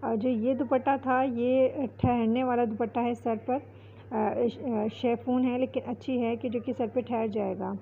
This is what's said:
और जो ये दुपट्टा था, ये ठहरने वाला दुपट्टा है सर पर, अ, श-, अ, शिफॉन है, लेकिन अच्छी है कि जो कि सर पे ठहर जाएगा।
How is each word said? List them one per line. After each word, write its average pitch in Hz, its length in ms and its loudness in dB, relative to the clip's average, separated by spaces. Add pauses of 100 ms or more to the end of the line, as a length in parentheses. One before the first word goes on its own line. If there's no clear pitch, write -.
और 226 120 0
जो 214 120 2
ये 247 260 2
दुपट्टा 262 420 2
था, 262 260 2
ये 254 460 4 (340)
ठहरने 240 420 4
वाला 240 200 2
दुपट्टा 233 360 -2
है 240 140 0
सर 233 220 -2
पर, 247 240 -2 (520)
अ, 220 360 0
श-, 226 100 -6
अ, 220 300 0
शिफॉन 247 560 0
है, 247 140 0
लेकिन 254 240 -2
अच्छी 247 360 -4
है 233 180 0
कि 240 120 -4
जो 233 120 -2
कि 240 120 -4
सर 233 160 -2
पे 240 140 0
ठहर 226 260 0
जाएगा। 196 540 -2